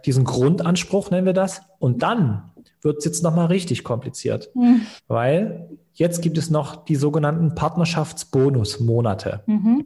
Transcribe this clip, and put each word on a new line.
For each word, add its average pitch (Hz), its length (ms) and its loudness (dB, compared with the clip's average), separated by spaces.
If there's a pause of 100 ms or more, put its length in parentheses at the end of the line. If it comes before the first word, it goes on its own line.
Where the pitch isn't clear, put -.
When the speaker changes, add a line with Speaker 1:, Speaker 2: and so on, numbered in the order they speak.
Speaker 1:
diesen 131 180 4
Grundanspruch 170 840 0
nennen 185 160 0
wir 185 80 2
das. 185 260 -2 (180)
Und 123 240 0
dann 156 500 0 (280)
wird's 147 240 -2
jetzt 170 180 -4
nochmal 170 240 2
richtig 175 380 -2
kompliziert, - 680 -6
Speaker 2:
Mhm. 240 280 4 (260)
Speaker 1:
weil 139 600 0 (240)
jetzt 170 300 0
gibt 160 160 0
es 139 100 -2
noch 151 380 -2
die 156 100 0
sogenannten 151 580 0
Partnerschaftsbonusmonate. 131 1900 0
Speaker 2:
Mhm. 220 420 2